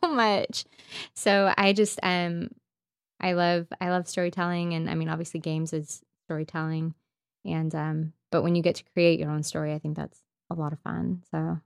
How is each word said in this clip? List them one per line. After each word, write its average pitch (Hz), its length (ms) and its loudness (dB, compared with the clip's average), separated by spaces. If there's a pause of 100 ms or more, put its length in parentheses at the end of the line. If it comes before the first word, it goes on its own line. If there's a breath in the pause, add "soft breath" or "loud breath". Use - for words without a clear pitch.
much. 226 580 2 (500 soft breath)
So 196 420 6
I 196 160 6
just, 208 280 2
um, 175 480 0 (680)
I 180 140 2
love, 175 340 2 (140)
I 180 80 0
love 180 180 0
storytelling, 175 680 -2
and, 165 160 -2
I - 60 -2
mean, 160 140 0
obviously 160 320 -6
games 160 320 -2
is 151 280 -8 (260)
storytelling, 160 680 -4 (500)
and, 160 320 -2
um, 156 380 -4 (180)
but 160 120 2
when 175 120 2
you 170 80 2
get 170 120 2
to - 80 -14 (100)
create 170 260 4
your 151 120 -4
own 151 120 -2
story, 151 300 -4
I 156 60 -6
think 156 180 -6
that's - 240 -10 (280)
a 175 60 -8
lot 151 160 -2
of 151 80 -8
fun, 175 500 -4
so. 160 360 -2